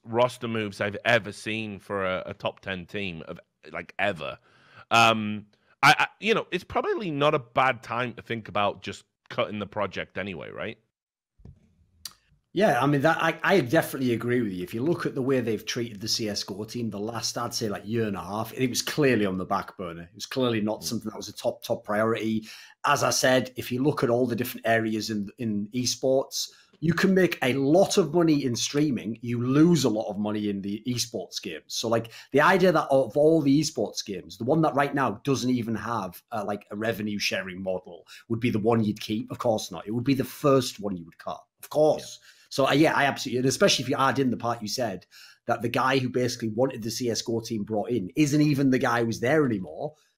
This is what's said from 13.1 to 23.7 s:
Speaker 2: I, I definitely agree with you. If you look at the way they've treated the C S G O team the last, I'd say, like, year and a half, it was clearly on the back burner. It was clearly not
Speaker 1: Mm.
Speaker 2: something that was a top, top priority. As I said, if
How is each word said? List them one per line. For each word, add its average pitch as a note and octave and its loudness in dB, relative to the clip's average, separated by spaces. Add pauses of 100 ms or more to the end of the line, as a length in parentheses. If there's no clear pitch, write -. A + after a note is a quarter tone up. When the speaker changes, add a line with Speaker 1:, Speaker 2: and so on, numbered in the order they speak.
Speaker 2:
I, D#3+ 0
I F3 4
definitely C3 0
agree A#2+ 0
with G#2 -2
you. F2+ -6
If F2+ -8
you A2+ -6
look D#3 -2
at C#3 -4
the C3+ -2
way C3 2
they've A2 -4
treated A#2 -6
the A2 -8
C A2 -2
S G2+ -6
G G2+ -10
O G2+ -8
team A#2 -6
the G2+ -8
last, A2+ -6
I'd A#2+ -4
say, A2 -2
like, F#2 -6
year A2+ 0
and G2+ -2
a F2+ -6
half, G2+ -6
it B2+ -2
was G#2+ -2
clearly A#2+ 2
on F#2 -2
the F#2 -4
back F#2+ -4
burner. E2+ -10
It F#2 -20
was G#2 -12
clearly A#2+ 0
not G#2+ -2
Speaker 1:
Mm. - -14
Speaker 2:
something G#2+ -6
that - -16
was G2+ -12
a G2+ -14
top, - -6
top - -4
priority. A2 0 (400)
As C#3 4
I B2+ 2
said, B2+ 2
if - -6